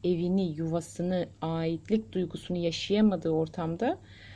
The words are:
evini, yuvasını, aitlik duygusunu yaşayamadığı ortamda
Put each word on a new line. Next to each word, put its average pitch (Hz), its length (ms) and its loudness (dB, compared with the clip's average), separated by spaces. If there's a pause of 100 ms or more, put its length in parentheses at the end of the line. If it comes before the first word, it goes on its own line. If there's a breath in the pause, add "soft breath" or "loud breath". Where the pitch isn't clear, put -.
evini, 180 480 2
yuvasını, 165 760 -2 (140)
aitlik 165 720 0
duygusunu 180 460 -4
yaşayamadığı 175 720 2
ortamda 165 720 0 (360 loud breath)